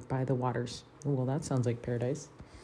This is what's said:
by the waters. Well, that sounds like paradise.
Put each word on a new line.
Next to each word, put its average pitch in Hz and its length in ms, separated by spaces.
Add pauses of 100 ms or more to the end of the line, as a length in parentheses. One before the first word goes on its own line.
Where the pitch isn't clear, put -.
by 131 160
the 131 120
waters. 123 480 (200)
Well, 135 220
that 139 180
sounds 127 220
like 117 160
paradise. 123 480 (340)